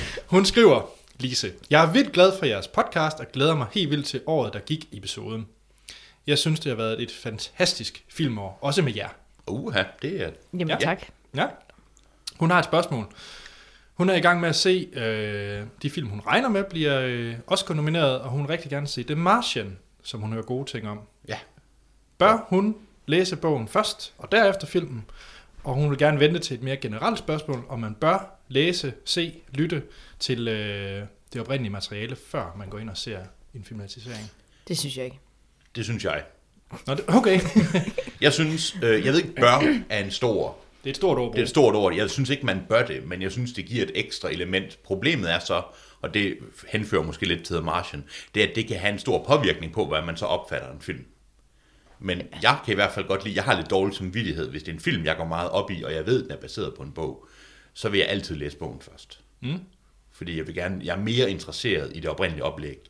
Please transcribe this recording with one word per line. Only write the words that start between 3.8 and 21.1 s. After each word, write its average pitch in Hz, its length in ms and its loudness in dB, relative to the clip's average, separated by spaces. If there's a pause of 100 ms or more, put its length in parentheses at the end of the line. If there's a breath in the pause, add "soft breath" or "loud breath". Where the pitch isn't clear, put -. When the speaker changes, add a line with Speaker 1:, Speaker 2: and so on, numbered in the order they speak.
Speaker 1:
vildt 147 160 0
til 135 200 -4
året, 139 260 0
der 104 80 -8
gik 156 300 -6
i 107 80 -14
episoden. 107 480 -8 (800 loud breath)
Jeg 143 120 4
synes, 156 220 2
det 147 100 -4
har 117 60 -2
været 113 260 -2
et 117 80 -6
fantastisk - 1000 -4
filmår, 104 540 -4
også 143 200 2
med 127 140 0
jer." 101 120 -6 (380)
Speaker 2:
Uha, 127 360 -2 (200)
det 165 200 -6
er 82 80 -4 (220)
Speaker 3:
Jamen, 175 160 -2
Speaker 1:
Ja. 156 120 0
Speaker 3:
tak. 165 220 -2 (340)
Speaker 1:
Ja. 165 100 2 (920)
Hun 160 120 4
har 180 80 6
et 165 60 4
spørgsmål. 156 420 0 (880 loud breath)
Hun 180 160 2
er 185 40 4
i 175 60 4
gang 175 200 6
med 170 80 2
at 156 80 2
se, 185 360 2
øh, 104 680 -4 (200)
de 143 80 -2
film, 139 180 -6
hun 104 180 -8
regner 214 220 4
med 196 160 2
bliver, 156 360 0
øh, 120 340 -2 (120)
Oscar-nomineret, 156 760 2
og 135 100 -8
hun 135 100 -2
vil 143 80 -4
rigtig 165 220 -4
gerne 143 160 -4
se 127 180 -6
The 147 100 -4
Martian, 165 640 0 (240)
som - 180 -10
hun 110 120 -4
hører 113 100 -4
gode 127 280 -6
ting 107 180 -6
om. 104 120 -8 (280)